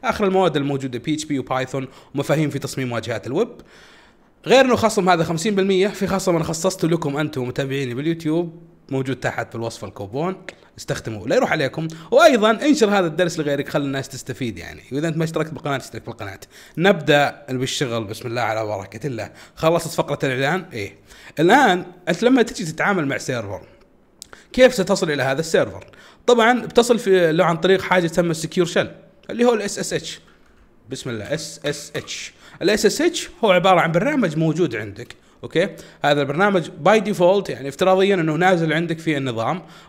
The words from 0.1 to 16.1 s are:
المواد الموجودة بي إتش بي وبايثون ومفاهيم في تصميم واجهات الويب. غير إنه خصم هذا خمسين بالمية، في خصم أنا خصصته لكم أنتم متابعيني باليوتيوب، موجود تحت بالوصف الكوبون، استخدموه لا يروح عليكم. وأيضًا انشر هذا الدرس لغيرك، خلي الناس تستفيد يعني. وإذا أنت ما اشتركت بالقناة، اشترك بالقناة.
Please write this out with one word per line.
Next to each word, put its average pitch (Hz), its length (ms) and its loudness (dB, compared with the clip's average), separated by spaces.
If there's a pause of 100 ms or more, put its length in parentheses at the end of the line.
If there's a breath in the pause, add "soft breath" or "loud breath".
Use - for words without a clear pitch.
المواد 185 320 2
الموجودة 135 420 -4
بي 151 160 -4
إتش 151 100 -8
بي 147 140 -4
وبايثون 131 500 -4 (260 loud breath)
ومفاهيم 143 360 0
في 139 80 -8
تصميم 131 340 -6
واجهات 110 340 -6
الويب. 156 220 -2 (1000 soft breath)
غير 247 180 6
إنه 247 120 4
خصم 208 320 2
هذا 165 160 4
خمسين 165 300 -2
بالمية، 196 340 2
في 196 180 -4
خصم 185 300 0
أنا 160 80 0
خصصته 165 440 -2
لكم 160 280 0
أنتم 143 320 -4
متابعيني 135 460 -4
باليوتيوب، 165 680 -4 (280)
موجود 135 260 -2
تحت 120 360 -6
بالوصف 117 320 -8
الكوبون، 107 520 -6 (420 loud breath)
استخدموه 113 500 -8
لا 165 80 2
يروح 254 160 2
عليكم. 160 360 -4 (220 loud breath)
وأيضًا 247 400 6
انشر 226 400 2
هذا 202 160 2
الدرس 165 340 0
لغيرك، 143 280 -2
خلي 147 160 -2
الناس 135 240 -6
تستفيد 120 500 -8
يعني. - 220 -14 (120)
وإذا 147 160 -2
أنت 156 80 -4
ما 165 80 0
اشتركت 160 280 -4
بالقناة، 139 240 -6
اشترك 117 300 -12
بالقناة. 101 340 -12 (380 loud breath)